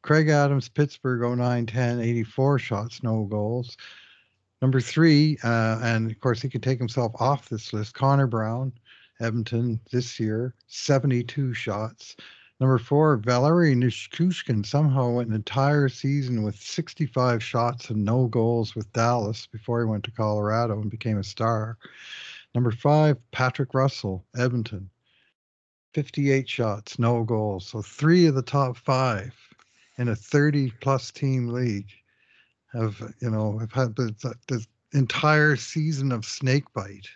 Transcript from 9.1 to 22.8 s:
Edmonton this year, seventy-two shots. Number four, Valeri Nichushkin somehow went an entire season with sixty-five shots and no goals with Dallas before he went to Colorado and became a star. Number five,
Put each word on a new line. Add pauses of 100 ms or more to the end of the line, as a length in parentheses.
Edmonton (140)
this
year, (140)
seventy-two
shots. (420)
Number
four,
Valeri
Nichushkin
somehow
went
an
entire
season
with
sixty-five
shots
and
no
goals
with
Dallas
before
he
went
to
Colorado
and
became
a
star. (800)
Number
five, (140)